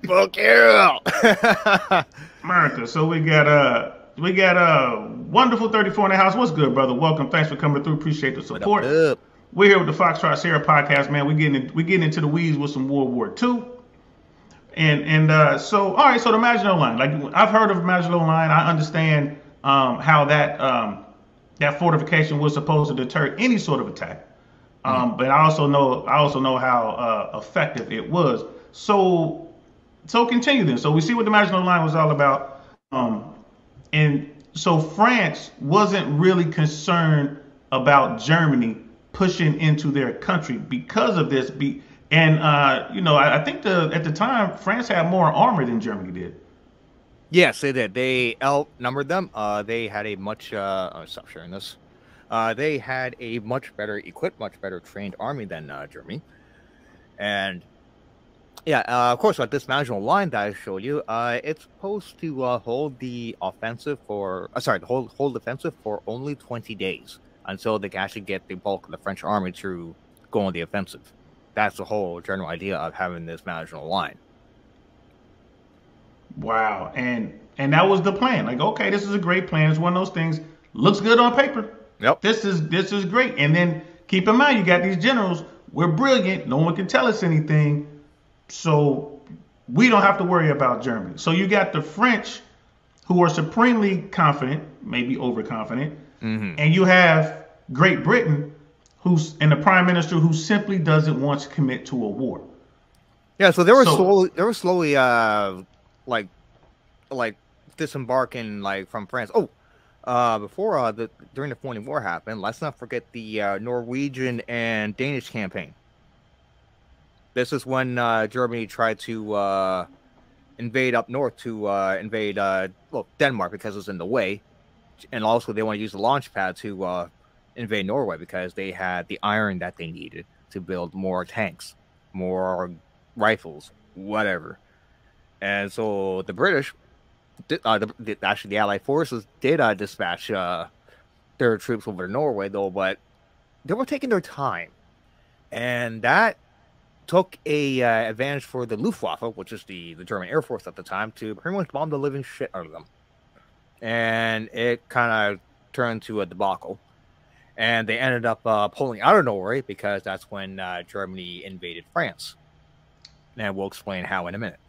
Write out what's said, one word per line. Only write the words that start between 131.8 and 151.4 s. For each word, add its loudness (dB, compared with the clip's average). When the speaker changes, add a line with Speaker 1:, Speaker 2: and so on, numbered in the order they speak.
Speaker 1:
more -4
rifles, -2
whatever. -6
And -4
so -4
the -10
British, -2
di-, -6
uh, 2
the, -6
the, -10
actually -4
the -4
Allied -2
forces -4
did, 0
uh, 2
dispatch, -8
uh, -4
their 2
troops -8
over -10
to -10
Norway, -4
though, -6
but -4
they -4
were -4
taking -6
their 2
time. -8
And -6
that 2
took 0
a, 0
uh, 2
advantage -6
for -8
the -6
Luftwaffe, -6
which -16
is -16
the, -16
the -18
German -8
Air 0
Force -10
at -16
the -18
time, -8
to -12
pretty -8